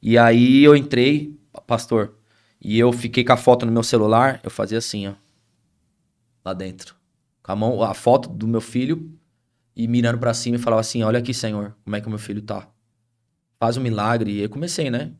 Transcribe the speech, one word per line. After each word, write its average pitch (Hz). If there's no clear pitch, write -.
E 110
aí 120
eu 147
entrei, 143
pastor, 110
e 104
eu 120
fiquei 120
com 123
a 120
foto 123
no 117
meu 113
celular, 117
eu -
fazia 107
assim, 107
ó, 98
lá 95
dentro. 92
Com -
a 98
mão, 110
a 107
foto 123
do 107
meu 113
filho, 156
e 113
mirando 120
pra 120
cima 120
e 120
falava 117
assim, 113
Olha 110
aqui, 120
Senhor, 107
como 101
é 104
que 107
o -
meu 107
filho 104
tá. 104
Faz 117
um 135
milagre. 113
E 101
eu 101
comecei, 151
né? 131